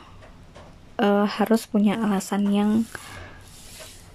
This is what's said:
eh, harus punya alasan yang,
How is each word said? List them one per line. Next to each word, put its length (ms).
eh, 240
harus 400
punya 320
alasan 560
yang, 320